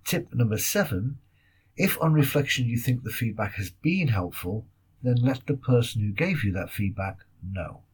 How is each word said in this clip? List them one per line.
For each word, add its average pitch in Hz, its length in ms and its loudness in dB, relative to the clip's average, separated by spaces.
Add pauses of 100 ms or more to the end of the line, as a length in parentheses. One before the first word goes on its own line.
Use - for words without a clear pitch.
Tip - 280 -4
number 113 240 2
seven, 135 600 0 (580)
if - 260 0
on 156 120 4
reflection 143 540 2
you 120 100 0
think 123 260 0
the 113 60 -6
feedback 104 460 -4
has 101 140 -6
been 165 400 0
helpful, 95 580 -2 (340)
then 123 200 2
let 127 260 0
the 143 80 0
person 120 460 2
who 104 100 2
gave 156 320 0
you 101 80 2
that 90 200 -4
feedback 95 480 -4 (240)
know. 92 380 -8 (120)